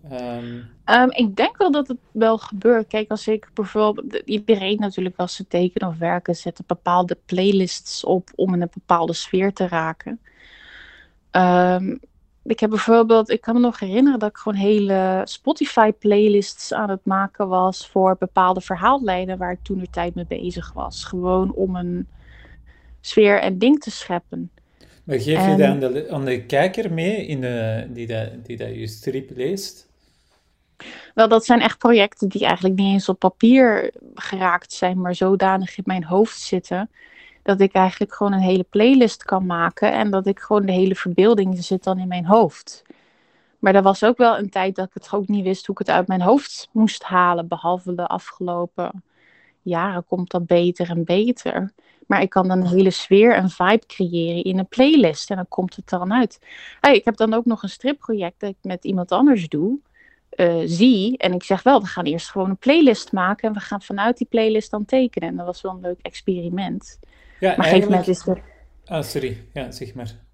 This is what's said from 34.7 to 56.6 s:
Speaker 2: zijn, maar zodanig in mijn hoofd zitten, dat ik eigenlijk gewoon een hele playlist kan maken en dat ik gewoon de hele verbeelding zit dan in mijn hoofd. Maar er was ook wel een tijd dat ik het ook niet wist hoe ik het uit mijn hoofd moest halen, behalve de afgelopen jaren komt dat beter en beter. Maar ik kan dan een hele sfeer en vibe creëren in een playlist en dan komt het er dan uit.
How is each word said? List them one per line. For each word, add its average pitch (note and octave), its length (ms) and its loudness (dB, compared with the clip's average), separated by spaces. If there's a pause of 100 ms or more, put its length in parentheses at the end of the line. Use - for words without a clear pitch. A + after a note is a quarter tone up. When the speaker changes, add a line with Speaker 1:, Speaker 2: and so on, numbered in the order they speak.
Speaker 2:
zijn, F#3 280 -2
maar F3+ 140 -4
zodanig F#3+ 640 0
in F#3+ 80 -12
mijn F#3 180 -4
hoofd F#3+ 360 0
zitten, F#3 500 -6 (540)
dat G3 180 0
ik G3 120 4
eigenlijk F#3 400 0
gewoon G3+ 200 -2
een F#3+ 60 0
hele F#3 300 2
playlist A#3+ 540 4
kan F#3+ 220 -2
maken F3 480 0
en G#3+ 180 0
dat F#3+ 160 -2
ik G3 120 -2
gewoon G#3 260 0
de F#3+ 60 -2
hele F#3 240 2
verbeelding F#3 680 2
zit F#3+ 200 -4
dan F#3+ 160 -2
in F#3 80 -6
mijn F3+ 180 -6
hoofd. G3+ 580 2 (760)
Maar G3 160 4
er G3 60 8
was G3 220 2
ook A#3+ 140 2
wel A#3 200 4
een G3+ 120 -6
tijd F#3+ 260 -4
dat F#3+ 120 -4
ik - 60 -18
het - 200 -18
ook G3 140 -4
niet G3+ 160 -2
wist F#3+ 220 -4
hoe G3 140 -6
ik G3 80 -6
het D#3 80 2
uit F3+ 120 2
mijn F#3 140 -2
hoofd A#3+ 500 0
moest A3 320 0
halen, F3 440 0
behalve F3+ 480 -4
de F3 120 -6
afgelopen F3+ 960 -8 (580)
jaren F3 440 -4
komt F3+ 260 -6
dat F3 140 -4
beter F3 440 2
en E3+ 140 -2
beter. G3 680 -2 (360)
Maar G3 140 -2
ik G3 80 0
kan F#3 180 2
dan F#3 140 2
een F3+ 60 0
hele F#3 240 4
sfeer G#3 440 4
en F#3 140 0
vibe G3 380 2
creëren E3+ 560 -4
in F#3+ 160 -2
een F#3+ 80 -4
playlist B3+ 600 4
en G3+ 60 -4
dan F3+ 120 -6
komt - 280 -6
het - 160 -12
er F3+ 80 -4
dan F#3 140 -4
uit. B3 260 0 (420)